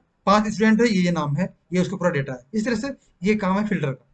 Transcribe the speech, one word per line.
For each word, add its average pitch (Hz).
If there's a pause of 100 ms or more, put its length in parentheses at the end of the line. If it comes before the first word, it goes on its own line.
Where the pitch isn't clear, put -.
(260)
पांच 214
student 220
है, 240
ये, 185
ये 175
नाम 147
है, 190 (180)
ये 180
उसका 170
पूरा 175
data 139
है। 123
इस 214
तरह 233
से 247 (340)
ये 208
काम 196
है 214
filter 151
का। -